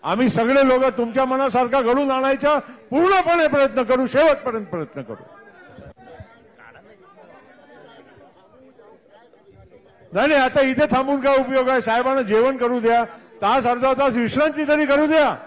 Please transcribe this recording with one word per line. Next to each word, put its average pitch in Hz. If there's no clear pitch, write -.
आम्ही 214
सगळे 262
लोक 262
तुमच्या 240
मनासारखा 262
घडून 269
आणायचा 269
पूर्णपणे 339
प्रयत्न 262
करू, 254
शेवटपर्यंत 262
प्रयत्न 160
करू. 113
नाही, 214
नाही, 294
आता 262
इथे 269
थांबून 269
काय 277
उपयोग 262
आहे? 262
साहेबांना 254
जेवण 233
करू 247
द्या, 233
तास 240
अर्धा 247
तास 262
विश्रांती 285
तरी 302
करू 285
द्या 294